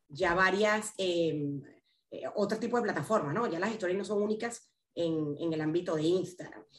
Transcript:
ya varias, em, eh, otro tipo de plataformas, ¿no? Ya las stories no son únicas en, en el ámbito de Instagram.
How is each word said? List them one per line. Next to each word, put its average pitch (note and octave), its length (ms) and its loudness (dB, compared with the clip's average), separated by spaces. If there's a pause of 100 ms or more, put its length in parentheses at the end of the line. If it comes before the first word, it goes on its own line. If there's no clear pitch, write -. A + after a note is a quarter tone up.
ya E3+ 240 0
varias, G3+ 640 4
em, D#3 640 0 (500)
eh, - 120 -12 (120)
otro G#3+ 240 0
tipo A#3+ 160 -2
de A#3 80 2
plataformas, F3 500 0
¿no? A3+ 160 0
Ya E3 80 -2
las G3+ 140 -2
stories F#3 260 -2
no G3+ 60 -2
son G3+ 180 0
únicas A3 480 -2 (240)
en, D#3+ 460 0
en E3 140 0
el D#3 80 -2
ámbito E3 340 0
de D#3 60 0
Instagram. - 640 -2 (140)